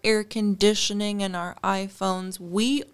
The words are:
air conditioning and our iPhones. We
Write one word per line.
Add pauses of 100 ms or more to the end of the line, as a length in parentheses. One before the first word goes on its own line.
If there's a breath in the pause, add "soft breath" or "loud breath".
air
conditioning
and
our
iPhones.
We (120)